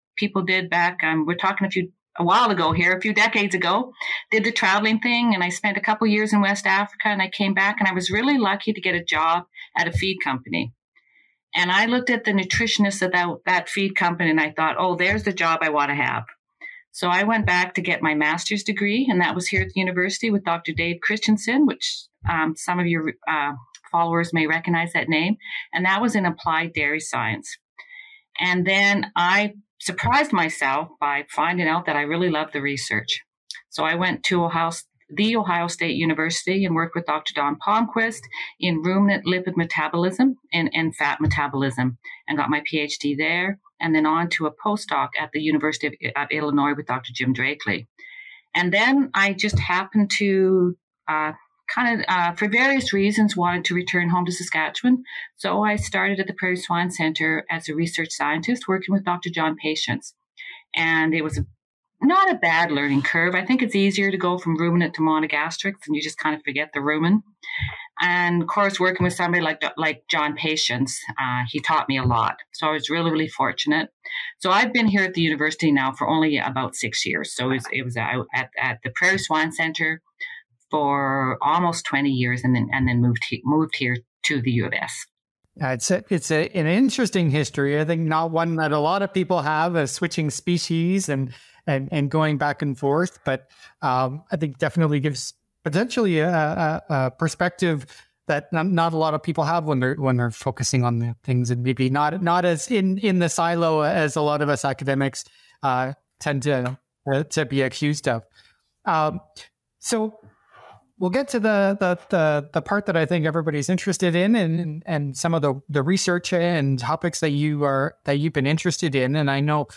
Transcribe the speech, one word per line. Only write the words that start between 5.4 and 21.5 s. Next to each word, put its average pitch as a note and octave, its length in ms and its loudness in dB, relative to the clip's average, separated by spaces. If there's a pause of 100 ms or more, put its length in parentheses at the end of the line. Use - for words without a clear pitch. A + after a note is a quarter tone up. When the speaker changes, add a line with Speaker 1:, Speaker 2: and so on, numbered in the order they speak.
Speaker 1:
I F3 60 0
spent G3+ 300 -2
a G3+ 40 -4
couple G#3+ 240 2
years G#3+ 280 2
in G3+ 80 6
West G3+ 260 2
Africa, G3+ 400 0
and G3+ 140 0
I F#3 80 0
came G3 240 0
back, G3 260 2
and G3+ 80 2
I F#3 60 0
was F3+ 180 -2
really B3+ 260 2
lucky G3+ 360 0
to G3 80 -6
get F3+ 140 0
a E3+ 80 -2
job E3 420 2 (320)
at E3 100 0
a E3+ 60 -6
feed F#3+ 280 0
company. C3 520 -4 (840)
And F3+ 160 0
I G3+ 140 4
looked B3 240 0
at A#3 160 0
the G#3 80 0
nutritionist G3+ 680 0
of F#3 120 0
that, F3 140 2 (180)
that F3+ 240 0
feed G3 260 -2
company, E3+ 340 2
and D#3 120 4
I D#3 100 -2
thought, D#3+ 260 0
"Oh, F#3 180 0
there's G3 280 0
the G3+ 100 -2
job E3 300 0
I D#3 60 0
want C#3+ 200 2
to C#3+ 60 -2
have." B2 300 -2 (640)
So - 160 -4
I F3+ 160 2
went G#3+ 240 2
back F3+ 280 2
to F3+ 60 -4
get F3 220 -2
my D#3 100 2
master's E3 480 -2
degree, G#3 480 0
and F#3 120 4
that E3 140 0
was F3+ 120 -4
here F#3+ 140 0
at F#3+ 80 -2
the G3 100 -4
university F#3 500 -2
with G3+ 140 0
Doctor E3+ 300 -4
Dave E3+ 280 -2
Christensen, A3 640 2